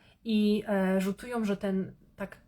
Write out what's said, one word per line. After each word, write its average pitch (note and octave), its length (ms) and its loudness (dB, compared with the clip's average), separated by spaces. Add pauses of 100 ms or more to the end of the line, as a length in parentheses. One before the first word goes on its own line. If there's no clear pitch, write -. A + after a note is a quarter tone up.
(240)
i, G#3+ 440 2
e, F#3+ 340 2
rzutują, A3 440 -4
że G3+ 120 0
ten, F#3+ 380 -4 (200)
tak, - 220 -10 (100)